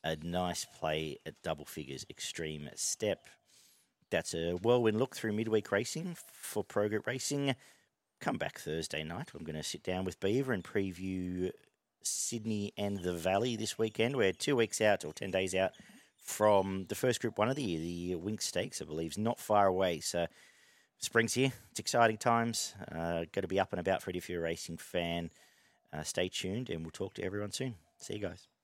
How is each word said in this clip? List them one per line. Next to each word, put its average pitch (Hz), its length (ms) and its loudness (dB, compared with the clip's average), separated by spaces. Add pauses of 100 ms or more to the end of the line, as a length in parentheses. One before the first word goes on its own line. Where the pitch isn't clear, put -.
a 80 120 0
nice 87 500 -2
play 78 580 -4
at - 200 -12
double 76 220 -4
figures, 69 440 -10
Extreme 78 640 -8
Step. - 540 -2 (800)
That's - 240 0
a 85 200 0
whirlwind 110 440 4
look 123 180 0
through 110 180 -2
midweek 110 380 0
racing 160 460 -2 (160)
for - 300 -6
Progrip 104 420 0
Racing. 139 500 -2 (640)
Come - 200 -2
back - 180 -4
Thursday 78 460 -4
night. 85 340 -8
I'm 80 60 -10
gonna 78 180 -6
sit - 220 -8
down 92 200 -2
with 90 160 -4
Beaver 131 320 2
and 95 120 0
preview 92 880 -2 (500)
Sydney 107 760 -4
and 101 220 -2
the 90 160 0
Valley 98 420 2
this 107 220 -4
weekend. 113 380 2
We're 101 160 6
two 143 240 0
weeks 117 260 2
out 104 240 6
or 76 80 -8
ten 101 160 -6
days 92 240 2
out 95 200 4 (440)
from 98 720 4
the 104 60 -2
first - 260 2
Group 113 160 -2
One 107 100 4
of 135 80 2
the 147 60 -4
year, 87 180 0
the 87 360 -4
Winx 98 260 -4
Stakes, - 400 -4
I 76 40 -8
believe, 78 260 -4
is 98 80 -6
not 113 200 0
far 104 280 6
away. 92 320 4
So 85 260 0 (720)
spring's - 380 2
here. 127 180 2 (160)
It's - 100 -10
exciting 113 380 4
times. 117 560 2 (180)
Uh, 82 400 -2
gotta 92 160 -2
be 95 120 2
up 95 120 2
and 90 80 -4
about 90 220 2
for - 80 -8
it 90 60 -6
if 90 160 -6
you're 87 100 -2
a 82 40 -2
racing 82 320 -4
fan. 85 520 -2 (640)
Uh, 76 80 -6
stay 90 260 -2
tuned, 101 440 -4
and 82 100 -4
we'll 82 80 -6
talk - 240 -8
to 95 100 -8
everyone 101 280 -6
soon. 131 240 -6 (240)
See - 160 -10
you 104 40 -8
guys. 87 440 -10